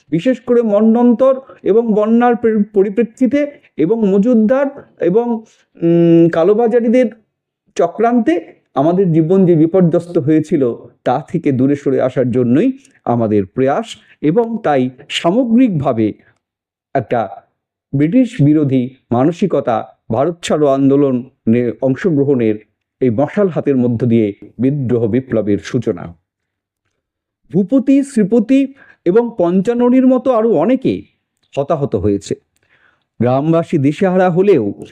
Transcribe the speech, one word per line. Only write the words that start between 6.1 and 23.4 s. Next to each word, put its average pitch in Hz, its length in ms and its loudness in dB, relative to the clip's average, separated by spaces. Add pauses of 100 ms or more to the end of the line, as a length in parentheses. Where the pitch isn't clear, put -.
কালোবাজারিদের 226 760 0 (720)
চক্রান্তে 233 760 0 (200)
আমাদের 170 380 0
জীবন 165 340 2
যে 170 100 4
বিপর্যস্ত 170 640 2
হয়েছিল, 147 580 0 (280)
তা 135 280 -2
থেকে 160 200 -2
দূরে 135 240 0
সরে 131 260 -2
আসার 127 300 -2
জন্যই 127 400 0 (340)
আমাদের 107 400 0
প্রয়াস। 139 520 -4 (240)
এবং 226 420 -2
তাই 135 260 0 (200)
সামগ্রিকভাবে 185 1040 0 (800)
একটা 117 480 -4 (540)
ব্রিটিশ 175 460 0
বিরোধী 135 480 2 (220)
মানসিকতা 139 840 -2 (160)
ভারত 156 320 -2
ছাড়ো 151 240 0
আন্দোলনে 135 1040 0 (100)
অংশগ্রহণের 135 720 0 (440)
এই 131 100 0
মশাল 147 380 -2